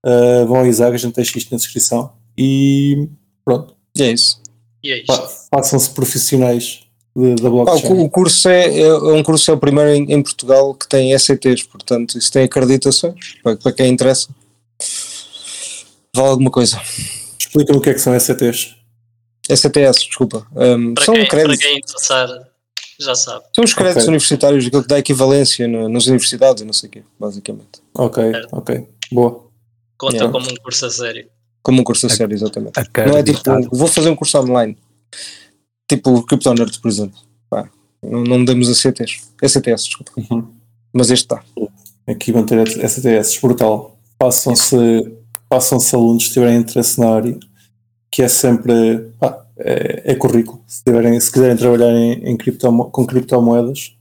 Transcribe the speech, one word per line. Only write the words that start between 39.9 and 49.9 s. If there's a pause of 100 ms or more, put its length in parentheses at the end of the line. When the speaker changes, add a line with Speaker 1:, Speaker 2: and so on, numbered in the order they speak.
Speaker 1:
Uhum. (460)
Speaker 2:
Mas
este
tá. (640)
Speaker 1:
Aqui
vão
ter
S
C
T
S,
brutal. (240)
Façam-se, (760)
façam-se
alunos
se
tiverem
interesse
na
área, (720)
que
é
sempre,
pá, (140)
é,